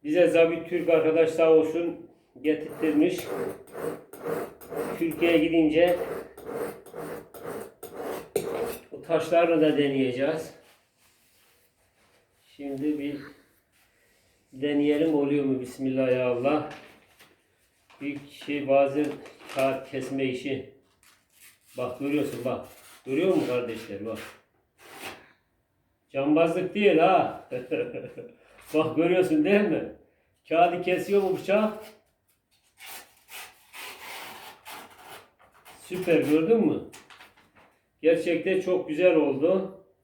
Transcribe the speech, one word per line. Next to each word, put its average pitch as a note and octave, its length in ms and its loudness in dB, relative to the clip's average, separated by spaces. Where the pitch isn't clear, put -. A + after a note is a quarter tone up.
Bize D#3+ 220 4
Zabit E3 420 2
Türk E3 200 -2
arkadaş D#3+ 420 4
sağ D#3+ 200 4
olsun D#3+ 600 2
getirttirmiş. D#3 720 0
Türkiye'ye E3 400 0
gidince D#3+ 600 4
o - 100 -16
taşlarını E3 580 2
da D3+ 180 4
deneyeceğiz. C3+ 760 -2
Şimdi C#3+ 420 -4
bir C#3+ 180 -6
deneyelim, D3 640 2
oluyor C#3 300 0
mu? C3 160 0
Bismillah C3 520 -2
ya B2+ 160 0
Allah. C3+ 420 0
Bir C#3+ 180 -8
şey, C#3+ 220 -4
bazen C#3 380 4
kağıt C3+ 360 -2
kesme C3+ 340 -4
işi. B2+ 460 -6
Bak, B2 200 -6
görüyorsun C#3 460 -2
bak. A#2+ 220 -4
Görüyor D#3 220 0
musun D#3+ 180 2
kardeşler A2+ 600 -6
bak. G#2+ 120 -8
Cambazlık D#3+ 640 2
değil G3 240 6
ha. F3 520 2
<laughs> - 1200 -10
Bak, D#3 220 2
görüyorsun E3+ 480 2
değil G3+ 160 4
mi? D#3+ 320 -4
Kağıdı F3 340 2
kesiyor F#3+ 400 0
bu F#3 160 -2
bıçak. G#3+ 340 0
Süper, F3 300 2
gördün E3 460 4
mü? G#2 140 0
Gerçekten E3 580 2
çok F#3 280 -2
güzel E3 280 4
oldu. D3+ 640 0